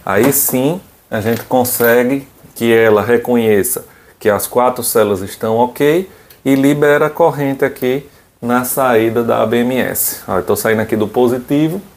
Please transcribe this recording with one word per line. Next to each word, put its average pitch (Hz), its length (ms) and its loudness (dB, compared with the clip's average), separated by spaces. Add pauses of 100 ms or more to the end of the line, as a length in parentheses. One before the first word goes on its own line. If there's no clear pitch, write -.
aí 104 280 2
sim 151 480 -2 (300)
a 110 100 -6
gente 113 240 -4
consegue 123 800 0 (280)
que 117 180 0
ela 110 300 4
reconheça 113 840 0 (340)
que 107 100 -2
as 101 180 0
quatro 123 360 0
células 104 380 0
estão 110 360 -4
ok 143 540 0 (340)
e 135 100 2
libera 147 520 2
a 147 40 -2
corrente 143 540 0
aqui 131 440 -4 (320)
na 123 240 0
saída 117 580 0
da 117 220 0
B 117 140 0
M 123 200 -2
S. - 480 -4
Ó, 95 120 -2
eu 90 40 -2
tô 101 140 0
saindo 110 240 0
aqui 110 160 -4
do 107 100 0
positivo 131 720 0 (160)